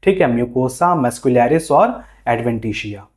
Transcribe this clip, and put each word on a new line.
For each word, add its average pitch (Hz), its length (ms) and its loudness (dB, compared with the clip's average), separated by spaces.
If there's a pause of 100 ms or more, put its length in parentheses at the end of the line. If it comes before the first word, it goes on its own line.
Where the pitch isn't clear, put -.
ठीक 185 180 2
है, 147 80 4
mucosa, 127 680 0
muscularis 131 720 0
और 202 320 2 (260)
adventitia। 113 680 -4 (180)